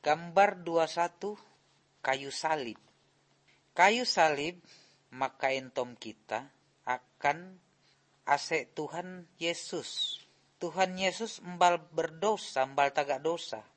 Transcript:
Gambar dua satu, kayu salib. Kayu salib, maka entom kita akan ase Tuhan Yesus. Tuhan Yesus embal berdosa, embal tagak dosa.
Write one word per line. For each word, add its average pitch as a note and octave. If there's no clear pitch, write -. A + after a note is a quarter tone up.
Gambar E3+
dua E3
satu, F3
kayu C3+
salib. C#3+
Kayu A3
salib, D#3+
maka C3
entom B2+
kita A2
akan D#3
ase C#3+
Tuhan E3+
Yesus. -
Tuhan F#3
Yesus F#3+
embal F3
berdosa, D#3+
embal C#3
tagak C#3+
dosa. D#3